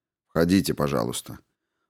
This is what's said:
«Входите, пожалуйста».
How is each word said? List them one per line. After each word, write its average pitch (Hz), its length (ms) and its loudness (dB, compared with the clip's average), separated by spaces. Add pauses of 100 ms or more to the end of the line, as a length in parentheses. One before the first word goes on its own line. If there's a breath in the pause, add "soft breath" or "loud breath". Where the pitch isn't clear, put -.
(280)
«Входите, 85 460 2
пожалуйста». 62 680 -4 (500)